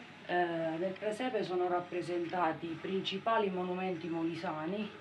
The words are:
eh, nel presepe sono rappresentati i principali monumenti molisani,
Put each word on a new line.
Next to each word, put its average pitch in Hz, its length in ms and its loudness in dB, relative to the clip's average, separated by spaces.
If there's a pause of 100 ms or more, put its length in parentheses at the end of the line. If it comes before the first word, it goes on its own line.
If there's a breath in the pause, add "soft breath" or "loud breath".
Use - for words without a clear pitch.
(260)
eh, - 80 0
nel 170 640 2
presepe 214 460 0
sono 180 240 2
rappresentati 175 1000 0
i 160 140 -4
principali 190 680 2
monumenti 180 580 -2
molisani, 165 840 -2 (100)